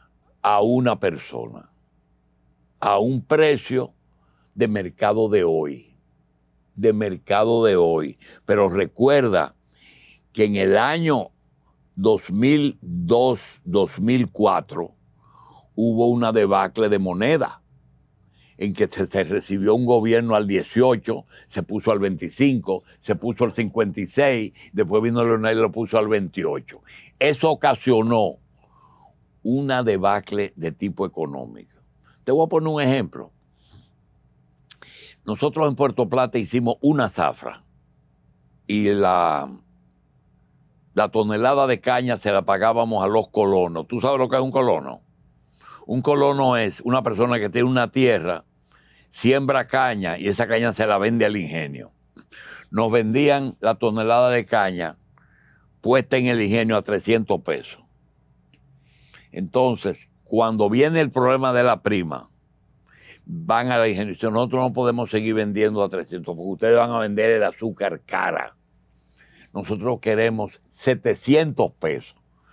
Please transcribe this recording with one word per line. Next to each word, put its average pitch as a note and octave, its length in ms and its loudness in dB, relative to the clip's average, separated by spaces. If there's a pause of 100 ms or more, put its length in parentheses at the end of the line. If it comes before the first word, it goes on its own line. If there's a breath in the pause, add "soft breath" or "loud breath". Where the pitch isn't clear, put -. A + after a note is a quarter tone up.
(400 soft breath)
a G#2 200 2
una A#2+ 380 2
persona, B1 720 -8 (1120)
a G2+ 180 2
un A#2+ 240 0
precio C#3+ 720 0 (600)
de A2+ 140 0
mercado G#2 600 0
de G2+ 160 2
hoy, D#2 500 -4 (800)
de A2+ 180 2
mercado G#2+ 720 0
de G2+ 120 4
hoy. D#2+ 420 0 (260 loud breath)
Pero G#2 240 2
recuerda G2+ 840 2 (800 soft breath)
que G#2+ 120 2
en G#2 120 2
el G2 200 4
año D3 540 0 (640)
dos G2 360 2
mil C#3 520 2
dos, G#2 840 0
dos F2+ 360 0
mil A#2+ 300 0
cuatro, F2 600 -2 (840 soft breath)
hubo A#2 320 2
una A#2 240 2
debacle G2+ 560 2
de G#2 100 2
moneda, G#2 640 -2 (960 soft breath)
en G2 160 -4
que G#2 140 2
se, - 180 -4
se F#2+ 180 -2
recibió G2 500 -2
un B2 120 0
gobierno A#2 480 2
al G#2+ 120 0
dieciocho, A2+ 800 0 (220 soft breath)
se - 160 -8
puso G#2+ 300 -2
al G#2 80 2
veinticinco, G2 800 -2 (180 soft breath)
se G#2+ 140 -4
puso - 300 -2
al A2 80 0
cincuenta G#2 480 -4
y F2+ 60 -6
seis, B2 460 0 (200 loud breath)
después G2+ 300 0
vino A#2 220 0
Leonel A2+ 340 0
y - 20 0
lo A2 120 2
puso A2+ 260 -2
al G#2+ 100 0
veintiocho. E2+ 720 -4 (360 loud breath)
Eso D3+ 320 0
ocasionó A#2 880 2 (1040 soft breath)
una B2+ 400 -2
debacle G2+ 720 0
de E2 160 -8
tipo F#2+ 340 -6
económico. C2+ 720 -10 (480 soft breath)
Te - 80 -4
voy D#3+ 160 4
a - 20 -16
poner D#3+ 200 0
un D3+ 120 -2
ejemplo. B2+ 520 -2 (1900 loud breath)
Nosotros D3 440 -2
en C3+ 80 -2
Puerto B2 320 0
Plata B2 300 0
hicimos A#2+ 420 -2
una C#3 280 2
zafra - 560 -6 (1000)
y G#2 240 0
la, F2 600 2 (1400)
la G#2 140 2
tonelada A2+ 580 2
de B2 140 -2
caña B2 380 0
se G#2 140 -2
la G2 100 2
pagábamos A2 640 0
a F#2+ 40 0
los G#2+ 200 2
colonos. F2+ 600 0
¿Tú A#2+ 120 -6
sabes C3+ 180 0
lo B2+ 100 0
que C3 80 0
es B2+ 60 2
un C3 80 -4
colono? F#2 500 0 (840 loud breath)
Un B2 160 -4
colono C#3 540 2
es G#2+ 260 -2
una B2 200 0
persona A#2 380 0
que G#2 100 -4
tiene B2 180 0
una B2+ 220 0
tierra, F2+ 540 0 (640 soft breath)
siembra C3 560 0
caña G#2 520 -2
y G2 100 -4
esa G#2+ 180 -2
caña A2+ 260 0
se A2 140 -2
la G2+ 120 2
vende A2+ 260 2
al G#2 120 0
ingenio. D2 540 -10 (800 loud breath)
Nos A2 220 0
vendían C3 680 0
la A2 160 0
tonelada A#2 540 2
de A#2+ 140 0
caña F2+ 520 -2 (840 soft breath)
puesta C3 360 0
en B2 120 0
el A#2 120 0
ingenio A2 360 0
a G2+ 60 0
trescientos G#2 600 -2
pesos. - 380 -8 (1500 soft breath)
Entonces, G2 800 -4 (140)
cuando A2 460 2
viene D3+ 300 2
el C#3 100 0
problema C3 420 2
de B2 100 2
la A#2+ 200 2
prima, E2 460 -4 (960 soft breath)
van A2 480 -2
al A#2 160 4
ingenio G2+ 240 -4
y - 20 -8
dicen, A2 180 -4
"Nosotros B2 300 0
no B2+ 100 -2
podemos A#2+ 380 -2
seguir A2 240 -2
vendiendo G#2+ 480 0
a G2 60 0
trescientos F2+ 480 -8
porque F2+ 140 -10
ustedes A2 260 2
van A#2+ 140 2
a A#2 80 -2
vender A2 320 0
el A2 140 2
azúcar F#2 600 -6
cara. F#2 520 -6 (960 soft breath)
Nosotros G#2+ 480 -6
queremos A2 600 -2 (100)
setecientos C3 1040 0
pesos", D2+ 420 -8 (380 soft breath)